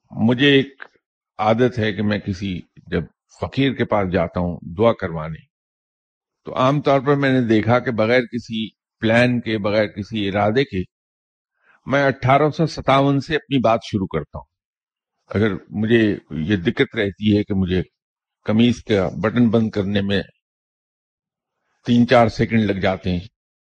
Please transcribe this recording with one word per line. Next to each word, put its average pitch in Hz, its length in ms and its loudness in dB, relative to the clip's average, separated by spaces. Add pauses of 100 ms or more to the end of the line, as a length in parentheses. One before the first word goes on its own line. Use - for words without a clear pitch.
(100)
مجھے 123 420 2
ایک 135 320 0 (540)
عادت 113 400 0
ہے 110 140 -2
کہ 104 100 -6
میں 104 160 -2
کسی 92 400 -6 (280)
جب 85 180 -4 (360)
فقیر 135 340 -2
کے 120 100 -2
پاس 101 280 -2
جاتا 90 280 -2
ہوں 87 160 -4 (220)
دعا 113 140 4
کروانے، 80 480 -8 (1040)
تو - 100 -10
عام 135 260 2
طور 139 180 2
پر 143 160 0
میں 139 160 2
نے 131 160 4
دیکھا 113 300 4
کہ 123 140 -6
بغیر 113 340 2
کسی 110 420 -8 (340)
پلان 120 380 2
کے، 110 180 -4
بغیر 104 300 0
کسی 101 400 -6
ارادے 107 360 0
کے، 92 180 -6 (1040)
میں 139 200 0
اٹھارہ 139 440 2
سو 160 180 -2
ستاون 139 520 0
سے 156 160 -6
اپنی 139 240 -4
بات 113 240 2
شروع 95 220 -4
کرتا 73 320 -8
ہوں۔ - 100 -20 (840)
اگر 101 240 0 (180)
مجھے 110 300 2 (400)
یہ 101 200 -2
دقت 113 340 -2
رہتی 104 400 0
ہے 104 80 2
کہ 101 100 -6
مجھے 92 280 0 (640)
قمیض 113 360 2
کا 95 260 0 (140)
بٹن 110 280 2
بند 110 200 2
کرنے 101 320 -4
میں 98 200 -2 (1600)
تین 120 220 4
چار 117 220 6
سیکنڈ 110 320 0
لگ 98 180 -2
جاتے 92 300 -2
ہیں، 90 160 -4 (500)